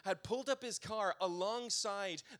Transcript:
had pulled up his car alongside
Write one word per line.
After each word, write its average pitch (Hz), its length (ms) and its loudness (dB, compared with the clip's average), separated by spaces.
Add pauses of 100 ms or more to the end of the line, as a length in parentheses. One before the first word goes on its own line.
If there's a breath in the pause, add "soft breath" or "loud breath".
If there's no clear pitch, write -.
had 190 180 0
pulled 247 260 -2
up 262 140 2
his 233 160 -4
car 202 420 0
alongside 202 1000 0 (180 loud breath)